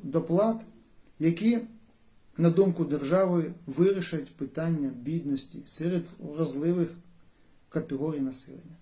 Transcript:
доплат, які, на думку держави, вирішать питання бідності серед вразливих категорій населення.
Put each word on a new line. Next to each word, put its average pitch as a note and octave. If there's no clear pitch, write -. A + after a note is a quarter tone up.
доплат, F#3
які, G3+
на E3+
думку E3+
держави, D#3+
вирішать E3+
питання D3+
бідності C#3+
серед E3+
вразливих D#3+
категорій D3+
населення. -